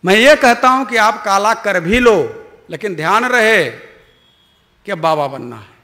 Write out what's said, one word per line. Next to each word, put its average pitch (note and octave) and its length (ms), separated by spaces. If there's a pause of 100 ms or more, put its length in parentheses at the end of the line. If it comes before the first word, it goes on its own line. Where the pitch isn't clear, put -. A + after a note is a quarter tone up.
मैं F#3 100
ये C4 200
कहता B3 340
हूं C4 160
कि A#3 120
आप A3 260
काला G3+ 300
कर G3+ 260
भी F#3 200
लो, G3+ 480 (220)
लेकिन F3 260
ध्यान E3+ 300
रहे A3 440 (1160)
कि G3+ 60
अब F#3+ 60
बाबा D#3 300
बनना B2 280
है। G#2 120 (160)